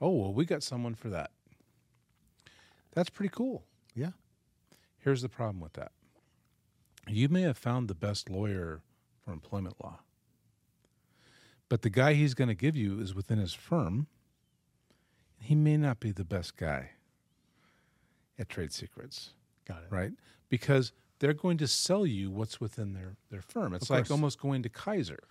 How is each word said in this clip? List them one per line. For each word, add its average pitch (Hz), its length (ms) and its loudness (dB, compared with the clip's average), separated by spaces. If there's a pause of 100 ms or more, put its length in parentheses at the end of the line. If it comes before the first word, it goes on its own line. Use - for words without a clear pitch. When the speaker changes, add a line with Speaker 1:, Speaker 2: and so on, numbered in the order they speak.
Speaker 1:
Oh, 160 100 2
well, 101 220 2
we 143 120 2
got 151 180 -2
someone 120 320 -4
for 113 140 -10
that. 82 220 -6 (1600)
That's 175 160 2
pretty 202 240 -2
cool. 247 300 -4 (300)
Speaker 2:
Yeah. 147 180 -4 (880)
Speaker 1:
Here's 135 220 2
the 123 80 -4
problem 104 320 -6
with 82 120 -12
that. - 180 -10 (1160)
You 113 220 2
may 180 140 4
have 151 140 2
found 120 300 0
the 92 80 -4
best 101 340 -4
lawyer 92 520 -2 (420)
for 104 80 -12
employment 95 520 -8
law, 82 160 -14 (1700)
but 117 120 2
the 117 80 2
guy 131 240 6
he's 143 200 6
gonna 120 220 2
give 143 200 2
you 104 240 0
is 95 160 -4
within 101 220 0
his 92 160 0
firm. 131 540 0 (1300)
He 123 160 2
may 151 220 6
not 143 220 2
be 107 120 -2
the 95 140 -4
best 87 320 -4
guy 71 340 -4 (1500)
at - 100 -6
trade 85 240 -6
secrets. - 580 -12 (360)
Speaker 2:
Got 85 160 -10
it. 92 80 -10
Speaker 1:
Right? 92 200 -2 (380)
Because 131 420 2 (280)
they're 147 140 4
going 170 240 2
to 147 100 0
sell 196 380 2
you 98 240 -2
what's 107 300 -6
within 104 340 -6
their, 95 220 -10 (160)
their 98 100 -10
firm. 147 320 -4
It's 90 120 -6
Speaker 2:
Of - 60 -10
Speaker 1:
like 127 140 6
Speaker 2:
course. - 60 -2
Speaker 1:
almost 147 280 2
going 135 240 -2
to 113 60 -4
Kaiser. 147 600 -4